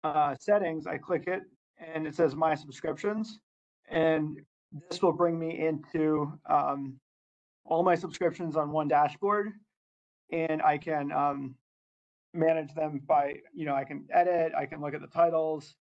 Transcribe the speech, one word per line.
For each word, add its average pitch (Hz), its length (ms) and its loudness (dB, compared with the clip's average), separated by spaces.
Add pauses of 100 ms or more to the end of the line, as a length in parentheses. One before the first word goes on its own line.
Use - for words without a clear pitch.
uh, 147 360 2
settings. 175 480 0
I 160 120 -6
click - 280 -2
it 185 140 -2 (380)
and 160 280 -8
it 147 80 -8
says 151 200 2
my 156 200 2
subscriptions, 160 840 -6 (500)
and 160 500 0 (320)
this - 300 -8
will 175 100 6
bring 170 260 2
me 165 280 -4
into, 156 680 0 (180)
um, 143 500 0 (680)
all 165 180 2
my 180 120 6
subscriptions 170 600 -2
on 151 160 0
one 151 160 0
dashboard, 202 640 2 (800)
and 160 300 -2
I 151 160 2
can, 147 340 -4
um, 143 440 -2 (800)
manage 160 400 2
them 151 320 -2
by, 143 360 2 (120)
you 165 120 -6
know, 143 100 0
I 139 80 0
can 143 260 -10
edit, 175 480 4
I 147 80 0
can 147 160 -10
look 147 140 -4
at 147 60 -8
the 143 60 -14
titles 160 760 0